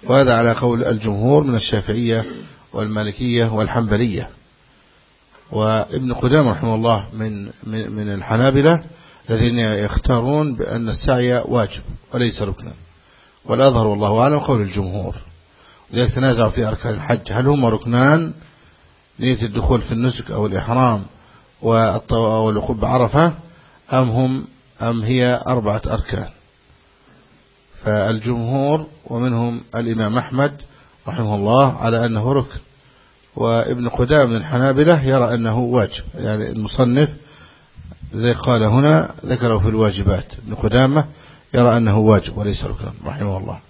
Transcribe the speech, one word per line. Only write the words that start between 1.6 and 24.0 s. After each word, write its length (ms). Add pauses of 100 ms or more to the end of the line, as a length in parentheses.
والمالكية 720
والحنبلية، 840 (1200)
وابن 640
قدامة 380
رحمه 240
الله 380
من، 320
من، 460
من 220
الحنابلة 720 (460)
الذين 300
يختارون 960
بأن 340
السعي 560
واجب 360 (320)
وليس 280
ركنا، 320 (720)
والأظهر 420
والله 340
أعلم 180
قول 220
الجمهور. 540 (760)
لذلك 180
تنازعوا 380
في 180
أركان 260
الحج، 380
هل 160
هم 180
ركنان، 680 (880)
نية 220
الدخول 400
في 100
النسك 400
أو 140
الإحرام 580 (580)
والطو-، 520
والوقوف 640
بعرفة، 560 (600)
أم 160